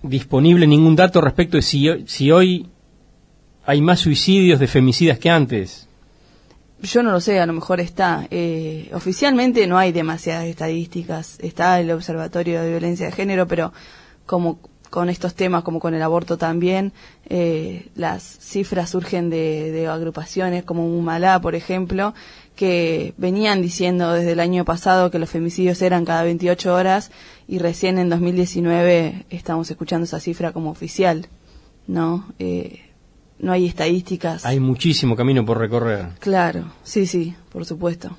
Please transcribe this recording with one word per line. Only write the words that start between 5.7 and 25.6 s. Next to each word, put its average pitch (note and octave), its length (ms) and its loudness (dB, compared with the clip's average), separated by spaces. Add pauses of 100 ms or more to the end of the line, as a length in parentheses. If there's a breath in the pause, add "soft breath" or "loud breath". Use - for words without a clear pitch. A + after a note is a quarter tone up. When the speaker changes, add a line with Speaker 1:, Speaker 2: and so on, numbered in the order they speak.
Speaker 2:
Yo A#3 200 0
no A3+ 100 2
lo F3+ 100 2
sé, G3 180 2
a F3 60 4
lo E3 80 -2
mejor F3 260 -2
está. E3+ 500 -2
Eh, D#3+ 640 -6
oficialmente B3 760 2
no F3+ 100 2
hay F#3 160 4
demasiadas E3 520 -4
estadísticas. E3+ 920 -8
Está F3 400 0
el E3+ 120 0
Observatorio E3 720 -4
de E3 100 -2
Violencia E3+ 340 -4
de E3+ 80 -6
Género, F#3+ 340 0
pero E3 240 -2 (540 soft breath)
como E3+ 340 -2 (300)
con F3 200 -2
estos F3 240 -6
temas, F3+ 300 -2
como E3 160 -6
con E3 160 -4
el D#3+ 80 -4
aborto E3+ 340 -2
también, F3 540 -2 (380 soft breath)
eh, F3 680 -4
las F3 260 -6
cifras F#3 720 -6
surgen F3 380 -4
de, D#3+ 420 -4
de D#3+ 160 -4
agrupaciones E3+ 800 -6
como E3+ 220 -4
Mumalá, E3+ 540 0
por E3+ 140 -4
ejemplo, F#3 580 -4 (420 loud breath)
que F3 640 -2
venían G3 460 0
diciendo F3 480 0
desde E3+ 220 0
el E3+ 60 0
año F3 260 0
pasado F3+ 440 2
que E3+ 80 -4
los E3 140 -4
femicidios F3 500 -2